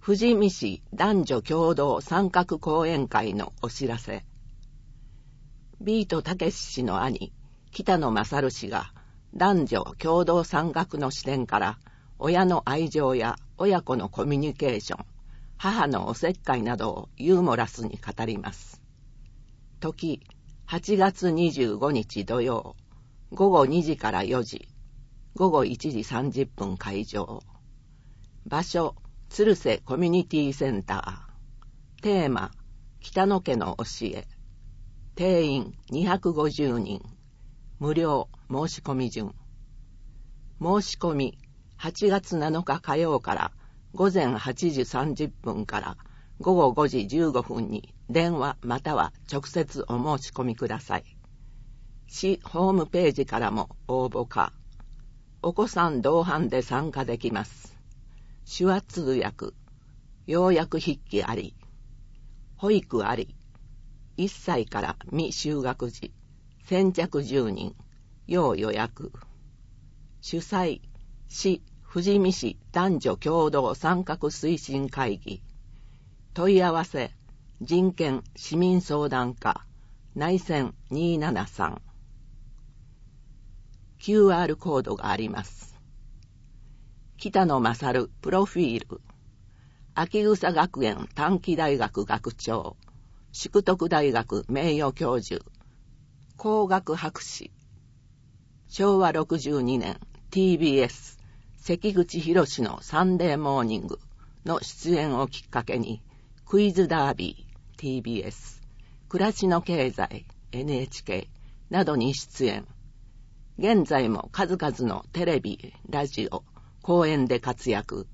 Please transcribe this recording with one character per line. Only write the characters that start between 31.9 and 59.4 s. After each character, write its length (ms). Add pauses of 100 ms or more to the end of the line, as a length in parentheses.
ー。 20
テ 240
ー 60
マ、 180 (500)
北 280
野 140
家 140
の 220
教 300
え。 200 (840)
定 320
員 300 (160)
二 160
百 260
五 160
十 300
人。 240 (760)
無 160
料、 340 (220)
申 180
し 140
込 140
み 160
順。 240 (1200)
申 220
し 160
込 160
み、 240 (400)
八 320
月 280
七 260
日 160
火 180
曜 220
か 160
ら 160 (420)
午 180
前 220
八 380
時 120
三 300
十 140
分 400
か 120
ら 180 (420)
午 160
後 180
五 140
時 200
十 220
五 140
分 260
に 240 (160)
電 240
話 280
ま 180
た 160
は 180 (180)
直 120
接 440
お 300
申 60
し 80
込 120
み 120
く 120
だ 120
さ 180
い。 60 (1040)
市 360
ホ 260
ー 40
ム 140
ペ 220
ー 40
ジ 140
か 100
ら 140
も 180 (180)
応 200
募 200
可。 260 (920)
お 100
子 140
さ 200
ん 140
同 220
伴 260
で 140
参 280
加 140
で 140
き 100
ま 160
す。 240 (840)
手 140
話 160
通 300 (120)
訳、 300 (720)